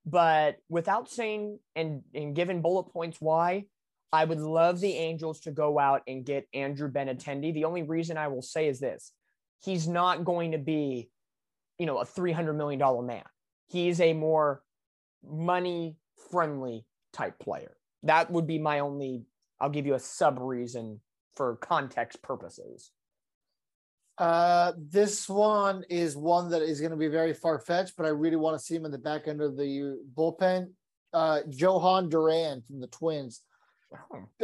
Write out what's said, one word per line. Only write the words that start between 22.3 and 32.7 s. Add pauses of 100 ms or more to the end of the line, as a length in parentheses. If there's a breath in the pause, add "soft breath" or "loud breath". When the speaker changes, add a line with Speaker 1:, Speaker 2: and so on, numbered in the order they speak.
Speaker 2:
Uh,
this
one
is
one
that
is
gonna
be
very
far-fetched,
but
I
really
wanna
see
him
in
the
back
end
of
the (160)
bullpen. (460)
Uh,
Johan
Duran
from